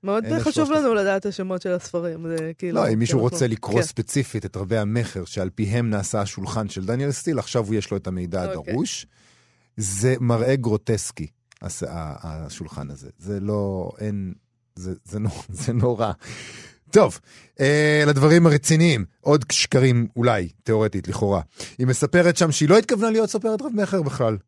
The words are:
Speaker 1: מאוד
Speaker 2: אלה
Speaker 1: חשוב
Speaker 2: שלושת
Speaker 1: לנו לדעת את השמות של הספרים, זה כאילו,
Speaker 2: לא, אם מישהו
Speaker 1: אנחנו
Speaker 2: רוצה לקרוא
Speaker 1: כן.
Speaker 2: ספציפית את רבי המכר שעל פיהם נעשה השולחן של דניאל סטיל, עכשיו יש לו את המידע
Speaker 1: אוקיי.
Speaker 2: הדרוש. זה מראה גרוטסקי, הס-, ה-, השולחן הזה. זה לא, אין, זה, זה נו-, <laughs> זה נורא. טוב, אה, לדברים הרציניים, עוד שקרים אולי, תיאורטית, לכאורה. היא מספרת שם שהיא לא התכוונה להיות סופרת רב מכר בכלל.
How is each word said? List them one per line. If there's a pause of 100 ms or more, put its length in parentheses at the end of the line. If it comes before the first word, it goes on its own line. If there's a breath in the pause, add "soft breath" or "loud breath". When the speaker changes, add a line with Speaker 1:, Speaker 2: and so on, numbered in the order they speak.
Speaker 1:
מאוד
Speaker 2:
אלה
Speaker 1:
חשוב (140)
Speaker 2:
שלושת
Speaker 1:
לנו
לדעת
את
השמות
של
הספרים,
זה
כאילו,
Speaker 2:
לא,
אם
מישהו
Speaker 1:
אנחנו
Speaker 2:
רוצה
לקרוא
Speaker 1:
כן.
Speaker 2:
ספציפית
את
רבי
המכר
שעל
פיהם
נעשה
השולחן
של
דניאל
סטיל,
עכשיו
יש
לו
את
המידע
Speaker 1:
אוקיי.
Speaker 2:
הדרוש. (720 soft breath)
זה
מראה
גרוטסקי, (360)
הס-,
ה-,
השולחן
הזה. (100)
זה
לא,
אין, (440)
זה, (100)
זה
נו-, (100)
<laughs>
זה
נורא. (800 loud breath)
טוב, (420 soft breath)
אה,
לדברים
הרציניים, (160)
עוד
שקרים (100)
אולי, (160)
תיאורטית,
לכאורה. (380 loud breath)
היא
מספרת
שם
שהיא
לא
התכוונה
להיות
סופרת
רב
מכר
בכלל. (120)